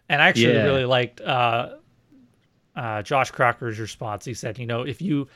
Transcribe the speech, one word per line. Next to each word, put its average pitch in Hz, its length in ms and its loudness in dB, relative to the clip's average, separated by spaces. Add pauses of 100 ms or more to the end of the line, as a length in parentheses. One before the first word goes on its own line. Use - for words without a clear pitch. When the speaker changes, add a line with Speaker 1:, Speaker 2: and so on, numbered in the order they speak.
Speaker 1:
And 147 140 2
I 170 60 8
actually 120 260 6
Speaker 2:
Yeah. 110 120 4
Speaker 1:
really 131 200 2
liked, 123 360 0
uh, 123 560 0 (1000)
uh, 110 260 -6
Josh 131 300 -2
Crocker's 117 480 0
response. 107 460 -10
He 120 100 -10
said, 123 240 -10
"You 117 80 -10
know, 120 160 -4
if 139 180 -10
you 147 340 -2